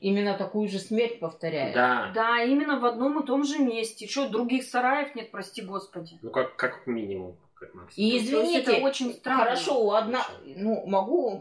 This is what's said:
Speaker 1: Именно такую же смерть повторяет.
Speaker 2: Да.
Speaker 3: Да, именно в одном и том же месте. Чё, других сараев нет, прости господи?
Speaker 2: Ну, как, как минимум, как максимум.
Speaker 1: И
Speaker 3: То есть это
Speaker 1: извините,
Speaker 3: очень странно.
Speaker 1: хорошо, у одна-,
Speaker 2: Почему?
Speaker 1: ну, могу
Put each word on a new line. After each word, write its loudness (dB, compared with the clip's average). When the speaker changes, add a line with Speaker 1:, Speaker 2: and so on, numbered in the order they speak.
Speaker 1:
Именно 0
такую -2
же -6
смерть -2
повторяет. -4
Speaker 2:
Да. 2
Speaker 3:
Да, 2
именно 2
в 2
одном 2
и -8
том 2
же -2
месте. -2
Чё, -2
других 0
сараев 0
нет, -10
прости -12
господи? -10
Speaker 2:
Ну, -10
как, -2
как -4
минимум, -6
как -20
максимум. -2
Speaker 1:
И -
Speaker 3:
То 2
есть 2
это 2
Speaker 1:
извините, 4
Speaker 3:
очень 0
странно. 2
Speaker 1:
хорошо, 2
у 4
одна-, 2
Speaker 2:
Почему? -12
Speaker 1:
ну, -2
могу 2